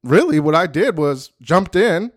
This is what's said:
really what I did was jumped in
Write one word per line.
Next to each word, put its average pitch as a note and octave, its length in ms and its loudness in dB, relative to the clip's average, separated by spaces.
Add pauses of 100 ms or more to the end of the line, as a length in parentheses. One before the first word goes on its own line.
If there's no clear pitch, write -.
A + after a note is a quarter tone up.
really D#3 340 2
what D3+ 140 0
I E3+ 120 2
did E3+ 300 -2
was C#3+ 360 -4 (100)
jumped F3 340 0
in G3+ 400 0